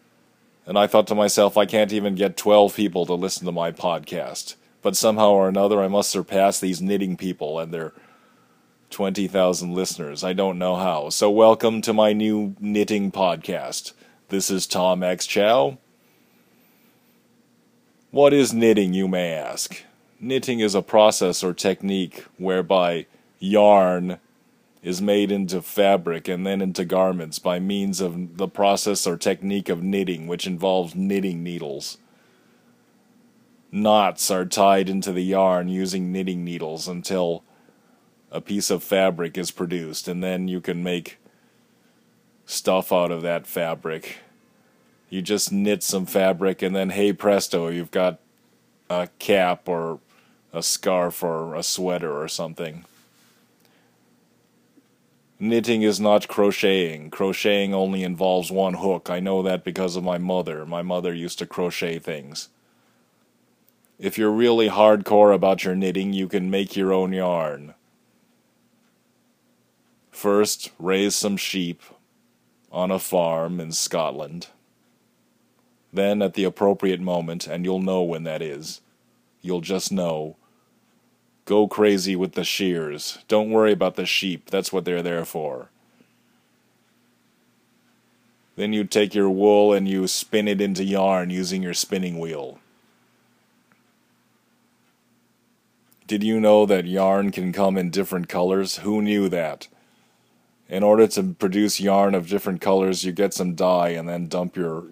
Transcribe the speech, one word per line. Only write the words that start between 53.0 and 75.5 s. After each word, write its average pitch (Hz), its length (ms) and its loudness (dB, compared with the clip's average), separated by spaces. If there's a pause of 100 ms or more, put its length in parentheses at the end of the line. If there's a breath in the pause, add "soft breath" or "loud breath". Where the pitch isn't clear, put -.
Knitting 113 440 0
is 101 160 2
not 104 280 4
crocheting. 95 840 0
Crocheting 98 600 -2
only 95 300 -2
involves 92 500 -2
one 95 240 0
hook. 90 360 -4
I 90 80 -4
know 95 240 -2
that 92 200 -2
because 90 320 -4
of 90 80 -6
my 90 140 -2
mother. 85 480 -4
My 85 160 -8
mother 90 320 -4
used 85 240 -10
to 90 80 -10
crochet 85 540 -6
things. 76 500 -12 (1500)
If 95 180 -6
you're 107 140 2
really 113 380 4
hardcore 104 640 6
about 95 280 2
your 92 120 -2
knitting, 95 380 -2
you 95 140 -2
can 92 220 -2
make 98 260 -2
your 95 160 0
own 95 220 0
yarn. 80 640 -4 (2250)
First, - 720 0
raise 95 360 0
some 101 220 -2
sheep 87 460 -6 (880)
on 90 180 -2
a 92 100 -2
farm 85 600 -2
in 80 120 -10
Scotland. 78 760 -6 (1400)